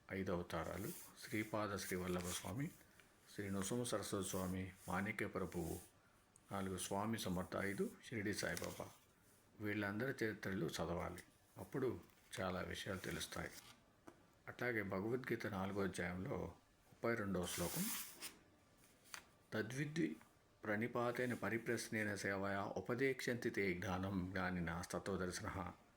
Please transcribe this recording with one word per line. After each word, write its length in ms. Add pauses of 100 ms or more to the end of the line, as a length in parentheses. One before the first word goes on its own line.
(120)
ఐదు 200
అవతారాలు, 600 (280)
శ్రీపాద 560
శ్రీ 200
వల్లభ 280
స్వామి, 460 (640)
శ్రీ 160
నృసింహ 320
సరస్వతి 460
స్వామి, 440 (160)
మాణిక్య 380
ప్రభువు, 540 (720)
నాలుగు 260
స్వామి 400
సమర్థ, 380
ఐదు 340 (180)
షిరిడి 260
సాయిబాబా. 560 (720)
వీళ్ళందరి 640
చరిత్రలు 420
చదవాలి, 560 (360)
అప్పుడు 420 (400)
చాలా 200
విషయాలు 380
తెలుస్తాయి. 520 (960)
అట్లాగే 340
భగవద్గీత 640
నాలుగో 360
అధ్యాయంలో 560
ముప్పై 760
రెండవ 320
శ్లోకం, 380 (1700)
"తద్విద్వి 640 (480)
ప్రణిపాతేన 680
పరిప్రశ్నేన 800
సేవయా 480
ఉపదేక్ష్యంతి 880
తే 240
జ్ఞానం 560
జ్ఞానినస్తత్వదర్శినః." 1400 (260)